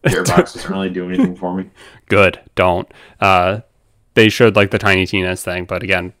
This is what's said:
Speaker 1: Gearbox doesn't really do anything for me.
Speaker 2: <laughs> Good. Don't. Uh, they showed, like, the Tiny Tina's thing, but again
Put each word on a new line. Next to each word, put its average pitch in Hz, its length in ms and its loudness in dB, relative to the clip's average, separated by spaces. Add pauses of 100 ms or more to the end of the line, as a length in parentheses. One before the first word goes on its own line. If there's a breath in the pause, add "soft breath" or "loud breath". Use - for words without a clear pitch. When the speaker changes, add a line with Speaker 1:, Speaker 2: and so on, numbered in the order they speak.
Speaker 1:
Gearbox - 480 0
doesn't - 180 -14
really 95 200 -4
do 90 180 -8
anything 90 260 -2
for 90 200 -8
me. 95 160 -8 (180)
Speaker 2:
<laughs> - 200 -20
Good. 98 300 2 (160)
Don't. 90 320 0 (360 soft breath)
Uh, 95 380 2 (520)
they 113 160 4
showed, 107 260 4
like, 101 160 2
the 104 80 -2
Tiny 95 280 2
Tina's 92 360 -4
thing, 90 220 -6
but 90 180 -6
again 90 380 -2